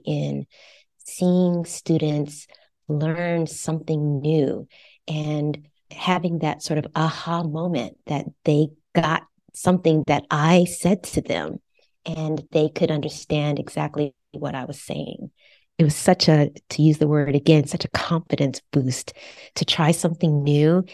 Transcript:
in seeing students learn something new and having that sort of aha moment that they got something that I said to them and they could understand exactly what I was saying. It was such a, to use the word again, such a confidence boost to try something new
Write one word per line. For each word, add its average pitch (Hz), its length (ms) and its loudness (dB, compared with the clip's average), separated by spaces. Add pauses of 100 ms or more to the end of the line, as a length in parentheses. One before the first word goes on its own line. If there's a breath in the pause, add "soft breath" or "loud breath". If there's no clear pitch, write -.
in 143 420 -4 (520 soft breath)
seeing 180 640 0
students 151 800 -2 (400 soft breath)
learn 160 600 -2
something 151 760 -4
new 139 480 0 (400 soft breath)
and 151 580 -4 (240)
having 175 500 -2
that 151 220 -4
sort 156 160 -2
of 147 160 -4
aha 165 480 -2
moment 160 540 -4 (100)
that 143 200 -4 (180)
they 151 240 2 (260)
got 160 300 0 (280)
something 170 540 2
that 147 240 0
I 165 360 6
said 180 380 0
to - 180 -2
them 80 380 -6 (460)
and 156 460 -4
they 151 160 2
could 156 220 -2
understand 151 680 -2
exactly 151 560 -6 (180)
what 143 220 -8
I 131 100 -8
was 143 160 -12
saying. - 500 -10 (480 soft breath)
It 165 60 4
was 151 100 2
such - 340 2
a, 147 220 6 (200)
to - 120 -2
use 151 160 6
the 156 80 2
word 147 280 2
again, 147 340 6
such - 160 -6
a - 60 -8
confidence 147 720 -2 (120)
boost 127 420 -2 (400 loud breath)
to - 100 -4
try 160 280 2
something 160 500 0
new 151 520 4